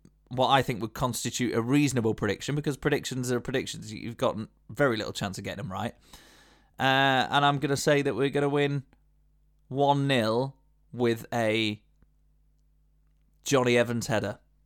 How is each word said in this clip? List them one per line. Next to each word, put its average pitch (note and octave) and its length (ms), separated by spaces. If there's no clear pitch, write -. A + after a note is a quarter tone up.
what B2 200
I C3+ 140
think A#2 200
would A2+ 120
constitute B2 600
a A2+ 80
reasonable B2 520
prediction, G#2+ 400
because D3 220
predictions C3 540
are A#2+ 100
predictions. A2 520
You've G#2+ 240
got A#2+ 200
n-, A2 120
very A#2+ 260
little - 160
chance G2 260
of G2+ 60
getting F#2+ 180
them F#2 100
right. G2+ 220
Uh, C3+ 520
and C#3+ 140
I'm C#3+ 140
gonna C#3 180
say C#3+ 260
that C3+ 120
we're C3+ 160
gonna C#3+ 180
win C#3+ 340
one C#3 380
nil B2 500
with A#2 400
a A2 500
Johnny B2 320
Evans A#2 300
header. G#2 320